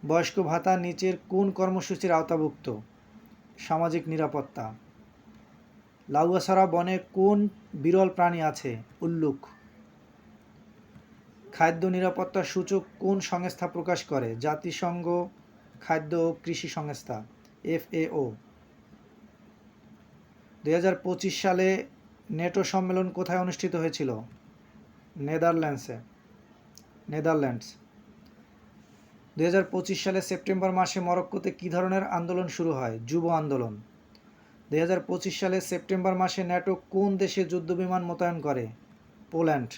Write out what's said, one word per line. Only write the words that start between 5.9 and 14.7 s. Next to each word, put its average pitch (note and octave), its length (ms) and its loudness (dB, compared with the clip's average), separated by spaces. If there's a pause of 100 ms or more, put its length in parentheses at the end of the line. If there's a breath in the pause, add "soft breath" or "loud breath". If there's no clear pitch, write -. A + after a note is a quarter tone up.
লাউয়াছড়া F3+ 580 4
বনে F3 320 0 (140)
কোন G#3 360 4 (260)
বিরল F3+ 340 4
প্রাণী F3 320 2
আছে? D3 360 -2 (240)
উল্লুক। D#3+ 460 0 (2000)
খাদ্য E3 340 2
নিরাপত্তা F#3 580 0
সূচক F#3+ 380 -2 (160)
কোন G3 220 0
সংস্থা F3+ 480 -4
প্রকাশ E3+ 360 -2
করে? A#2+ 320 -2
জাতিসংঘ D#3+ 680 -4 (760)